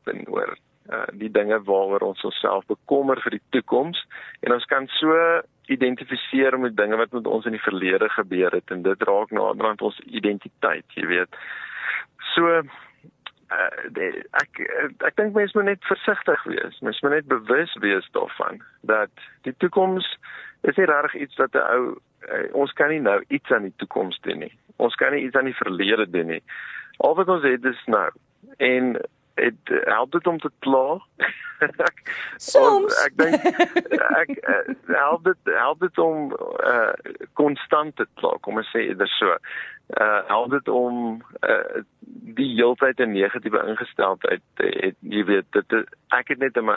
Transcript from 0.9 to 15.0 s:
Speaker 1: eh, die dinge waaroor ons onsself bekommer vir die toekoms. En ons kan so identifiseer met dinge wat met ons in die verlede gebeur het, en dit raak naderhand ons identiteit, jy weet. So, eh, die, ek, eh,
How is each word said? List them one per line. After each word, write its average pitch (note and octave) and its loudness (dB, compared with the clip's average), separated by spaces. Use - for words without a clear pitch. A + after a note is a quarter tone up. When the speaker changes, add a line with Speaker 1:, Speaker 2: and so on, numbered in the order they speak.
Speaker 1:
eh, - -6
die G#2+ -10
dinge G#2+ 2
waaroor G2 2
ons G2 -4
onsself G2 -2
bekommer C3+ 0
vir A#2 -4
die - -6
toekoms. C3 0
En B2 0
ons A#2+ 0
kan C3+ -2
so D#3+ 2
identifiseer C3 0
met A#2+ -2
dinge G#2+ 2
wat A2+ 0
met A#2 -4
ons A2 0
in A2+ -4
die G#2+ -6
verlede F#2+ 2
gebeur F#2 0
het, F#2 -2
en F#2 -6
dit F#2+ 0
raak G2+ 2
naderhand G#2 -2
ons G#2+ -4
identiteit, G2+ -4
jy F2 -6
weet. F2+ 0
So, E3+ 4
eh, - -4
die, E2+ -4
ek, - -4
eh, C#3+ -4